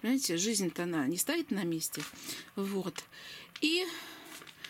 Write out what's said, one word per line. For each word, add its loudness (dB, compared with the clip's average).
Понимаете, 4
жизнь-то 2
она 2
не 2
стоит 2
на 2
месте. 0
Вот. -2
И 4